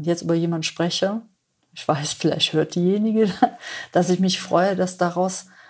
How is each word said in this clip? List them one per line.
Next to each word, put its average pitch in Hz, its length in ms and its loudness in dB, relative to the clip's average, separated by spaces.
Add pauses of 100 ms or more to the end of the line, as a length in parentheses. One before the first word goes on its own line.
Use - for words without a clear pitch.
jetzt 170 200 -2
über 165 140 0
jemanden 165 280 0
spreche, 190 580 -2 (520)
ich - 140 -8
weiß, 147 260 0
vielleicht - 400 0
hört 160 220 0
diejenige, 208 560 2 (300)
<laughs> - 300 -12
dass 180 180 4
ich 180 100 2
mich 185 220 2
freue, 185 340 2
dass 185 220 -2
daraus 180 500 -2 (220)